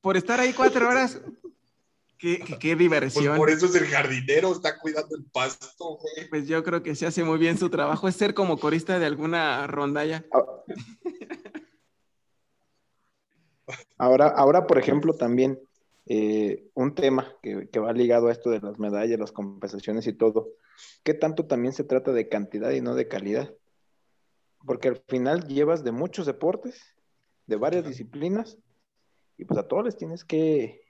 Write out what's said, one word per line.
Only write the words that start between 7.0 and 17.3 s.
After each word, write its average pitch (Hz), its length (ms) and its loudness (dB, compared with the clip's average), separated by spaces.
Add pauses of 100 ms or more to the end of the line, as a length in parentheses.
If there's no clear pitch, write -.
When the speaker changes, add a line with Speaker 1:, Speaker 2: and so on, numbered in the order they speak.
Speaker 1:
hace 170 160 -2
muy 160 160 0
bien 165 180 2
su 180 120 0
trabajo, 151 380 0
es 180 80 0
ser 208 180 0
como 175 260 0
corista 160 400 0
de 165 60 2
alguna 151 600 -2
rondalla. 147 680 -4
Speaker 3:
Ah. 127 100 4 (3500)
Ahora, 131 300 6
ahora, 147 400 6
por 135 100 6
ejemplo, 147 380 2
también, 131 440 0 (460)
eh, 107 680 -2
un 135 200 -2
tema 131 480 0